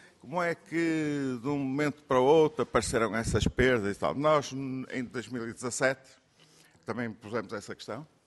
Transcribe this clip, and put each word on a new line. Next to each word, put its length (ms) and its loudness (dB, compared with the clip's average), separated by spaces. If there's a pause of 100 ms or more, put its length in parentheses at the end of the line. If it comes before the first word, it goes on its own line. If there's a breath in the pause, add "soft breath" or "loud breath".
(200 loud breath)
como 220 -6
é 120 -2
que 880 -2
de 60 -6
um 100 -2
momento 460 -2
para 140 2
o 60 6
outro 380 6
apareceram 520 0
essas 320 2
perdas 480 2
e 60 -12
tal? 140 2
Nós, 400 2
em 500 -6
dois 240 -8
mil 180 -8
e 60 -8
dezassete, 560 -2 (800 loud breath)
também 260 -6
pusemos 400 -8
essa 220 -10
questão 340 -12 (180)